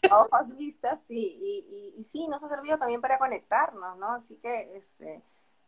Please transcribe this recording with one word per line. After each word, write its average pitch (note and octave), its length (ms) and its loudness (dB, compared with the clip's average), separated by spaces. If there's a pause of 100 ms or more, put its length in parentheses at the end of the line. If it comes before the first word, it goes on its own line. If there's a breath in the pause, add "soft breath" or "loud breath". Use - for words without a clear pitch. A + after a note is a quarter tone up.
a G#3 120 10
hojas B3+ 340 4
vistas, D4 500 -6
sí, A3+ 360 -6
y, G4+ 560 -10
y, - 20 -16
y A3 60 -16
sí, D#4+ 240 -8
nos C#4+ 160 -6
ha - 20 -14
servido D4 300 -2
también A#3+ 240 -2
para C4 180 2
conectarnos, A3 800 -2
¿no? G3+ 160 -4
Así A#3 280 -12
que, A3+ 360 -6
este, D#3 440 -18 (460)